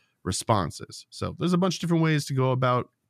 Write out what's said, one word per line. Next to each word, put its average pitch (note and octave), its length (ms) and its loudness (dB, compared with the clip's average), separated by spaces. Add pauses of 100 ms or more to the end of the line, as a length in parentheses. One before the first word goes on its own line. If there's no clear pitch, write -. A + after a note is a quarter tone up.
(240)
responses. - 880 -2
So - 300 -8
there's F3 140 0
a F3 40 4
bunch F3+ 180 2
of - 60 -10
different E3 220 2
ways D#3 220 2
to C#3+ 80 -6
go C3 180 2
about B2 380 0 (200)